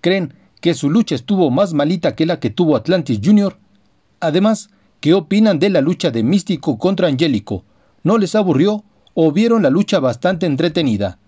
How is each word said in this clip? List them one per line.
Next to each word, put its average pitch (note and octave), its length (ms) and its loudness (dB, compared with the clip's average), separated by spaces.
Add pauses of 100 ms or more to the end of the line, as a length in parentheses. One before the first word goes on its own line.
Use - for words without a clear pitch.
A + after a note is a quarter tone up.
¿Creen F3+ 340 -4 (260)
que E3+ 140 0
su C#3+ 160 -2
lucha G#3+ 240 0
estuvo E3+ 360 0
más E3+ 220 0
malita D3+ 440 -2
que D#3+ 100 0
la E3+ 140 -4
que A2+ 100 -2
tuvo D3+ 260 0
Atlantis D3 480 -2
junior? G3+ 320 2 (640)
Además, F#3+ 500 0 (300)
¿qué D#3 140 4
opinan G3 440 2
de F3+ 100 2
la F3+ 120 2
lucha D#3 320 -2
de A2+ 100 -2
Místico D#3 560 -2
contra F#3 300 0
Angélico? B2+ 560 -2 (400)
¿No G#3 140 2
les G3+ 180 -2
aburrió G3 480 0 (300)
o D#3+ 180 2
vieron A3 320 2
la - 60 4
lucha F#3+ 280 0
bastante E3 480 -2
entretenida? C#3 800 -2